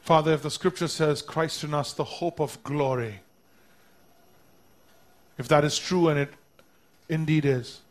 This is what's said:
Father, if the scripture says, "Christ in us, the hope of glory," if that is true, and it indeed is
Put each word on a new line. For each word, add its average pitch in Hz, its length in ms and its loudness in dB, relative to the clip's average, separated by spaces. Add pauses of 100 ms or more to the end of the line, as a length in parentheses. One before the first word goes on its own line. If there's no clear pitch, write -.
Father, 160 320 4
if 139 100 0
the 147 80 -4
scripture 175 380 -2
says, 151 340 0
"Christ - 400 -4
in 151 120 -4
us, 143 180 -2
the 147 120 -4
hope - 360 -6
of 143 240 -4
glory," 127 560 -2 (2250)
if 131 120 -10
that 151 160 6
is 147 120 0
true, 175 320 2
and 147 100 2
it 143 140 -2 (760)
indeed 160 360 0
is 127 360 -2 (100)